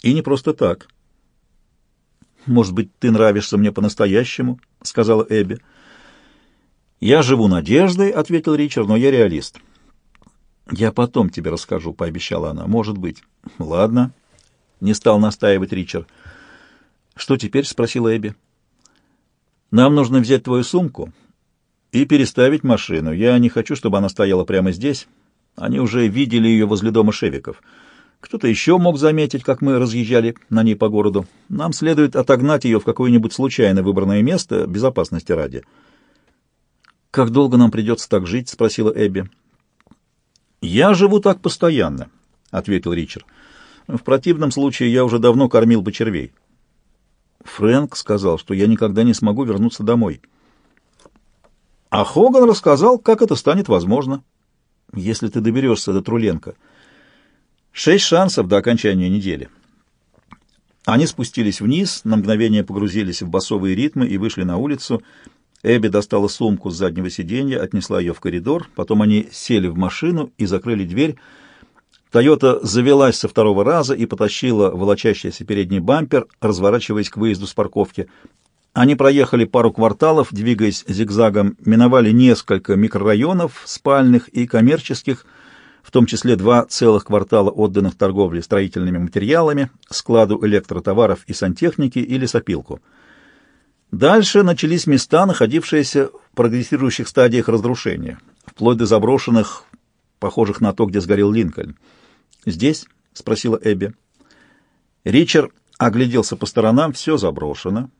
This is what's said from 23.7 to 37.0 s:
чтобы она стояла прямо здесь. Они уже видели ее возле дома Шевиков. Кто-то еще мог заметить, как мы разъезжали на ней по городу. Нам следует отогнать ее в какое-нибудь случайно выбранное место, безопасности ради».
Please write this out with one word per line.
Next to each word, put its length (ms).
чтобы 240
она 100
стояла 360
прямо 280
здесь. 360
Они 240
уже 260
видели 420
ее 180
возле 240
дома 220
Шевиков. 500
Кто-то 260
еще 320
мог 200
заметить, 440
как 200
мы 160
разъезжали 580
на 120
ней 140
по 120
городу. 380
Нам 240
следует 420
отогнать 500
ее 140
в 60
какое-нибудь 480
случайно 500
выбранное 400
место, 440
безопасности 680
ради». 320